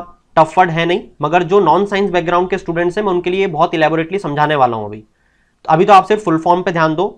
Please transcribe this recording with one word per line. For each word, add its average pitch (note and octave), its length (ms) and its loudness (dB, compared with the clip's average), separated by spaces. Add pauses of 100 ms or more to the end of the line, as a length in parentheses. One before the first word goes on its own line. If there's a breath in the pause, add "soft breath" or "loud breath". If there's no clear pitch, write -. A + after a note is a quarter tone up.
(360)
टफ E3 220 2
वर्ड F#3 120 2
है E3 160 -2
नहीं, F3+ 160 -2 (200)
मगर D#3+ 200 0
जो F3+ 180 2
नॉन F3+ 260 2
साइंस G3+ 240 -2
बैकग्राउंड F3 400 0
के F#3+ 80 -2
स्टूडेंट्स F3 400 -4
हैं, G#3+ 60 -2
मैं G3 80 0
उनके F3 180 -2
लिए F#3+ 180 -2
बहुत E3+ 260 -2
इलैबोरेटली D#3+ 440 -2
समझाने D3+ 380 -2
वाला C3 200 2
हूं G#2+ 100 -8
अभी। G#2 120 -12
तो - 720 -18
अभी D#3 160 2
तो G#3 80 4
आप F#3 140 6
सिर्फ G#3 180 -2
फुल D#3+ 140 0
फॉर्म F3 240 0
पे F3+ 100 -4
ध्यान D#3+ 220 0
दो। F#3 240 -2